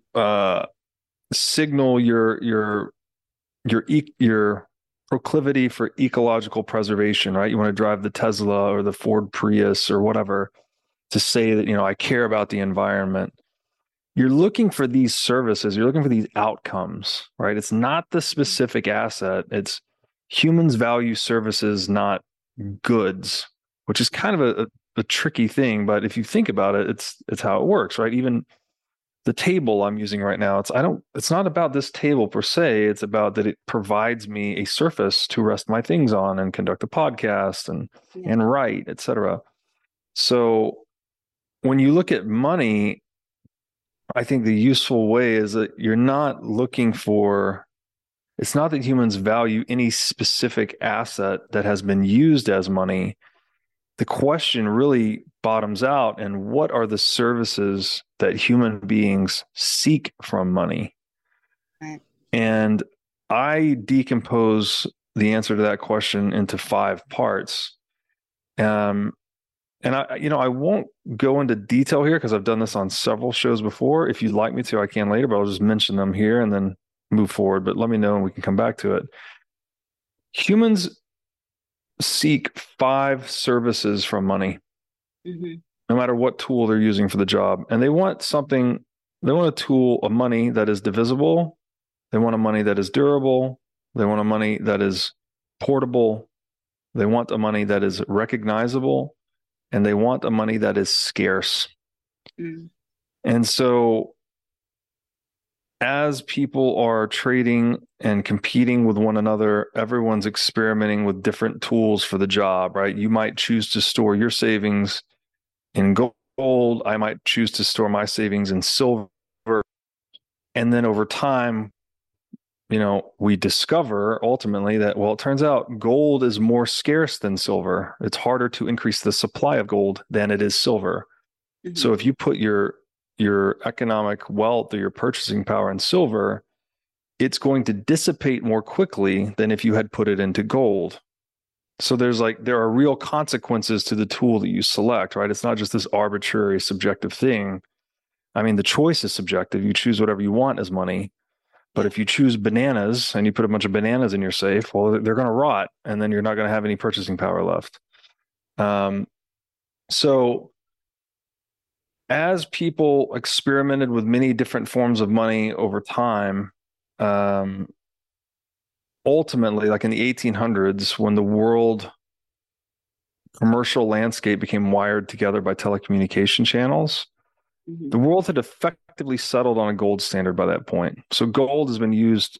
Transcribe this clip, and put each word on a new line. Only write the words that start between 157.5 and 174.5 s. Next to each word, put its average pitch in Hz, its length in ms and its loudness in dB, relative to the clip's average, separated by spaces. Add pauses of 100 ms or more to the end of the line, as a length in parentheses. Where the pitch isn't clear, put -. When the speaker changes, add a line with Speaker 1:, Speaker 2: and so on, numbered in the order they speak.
Speaker 1:
Um, 101 480 -2 (800)
so 131 640 2 (1600)
as 165 360 0
people 151 680 0
experimented 139 760 0
with 117 140 0
many 123 300 2
different 117 340 -2
forms 120 320 0
of 104 100 0
money 110 440 0
over 101 260 -2
time, 101 720 -2 (480)
um, 101 720 -2 (1400)
ultimately, 120 640 2
like, 104 160 0
in 110 60 0
the 113 100 -2
eighteen 120 320 -2
hundreds, 98 640 -2
when 104 160 2
the 104 80 2
world 107 640 2 (1500)
commercial 117 500 2
landscape 107 540 0
became 101 300 0